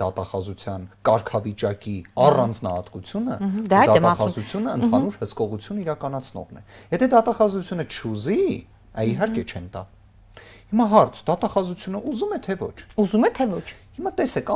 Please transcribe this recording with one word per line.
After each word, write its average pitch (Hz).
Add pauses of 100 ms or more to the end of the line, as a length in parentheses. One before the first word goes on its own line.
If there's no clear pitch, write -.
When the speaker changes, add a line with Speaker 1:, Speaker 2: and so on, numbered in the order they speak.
Speaker 1:
դատախազության 95 (240)
կարգավիճակի 104 (300)
առանձնահատկությունը, 117
Speaker 2:
Մհմ, 196
դա 190
էլ 262
եմ 175
ասում։ -
Speaker 1:
դատախազությունը 175
Speaker 2:
Մհմ։ 123
Speaker 1:
ընդհանուր 269
հսկողություն 110
իրականացնողն 139
է։ - (320)
Եթե 247
դատախազությունը 196
չուզի, 120 (540)
այ 110
իհարկե 220
Speaker 2:
Մհմ։ -
Speaker 1:
չեն 87
տա։ 92 (840)
Հիմա 220
հարց, 202
դատախազությունը 185 (120)
ուզում 302
է -
թե 190
ոչ։ - (240)
Speaker 2:
Ուզում 214
է 480
թե 262
ոչ։ 170 (300)
Speaker 1:
Հիմա 370 (100)
տեսեք, -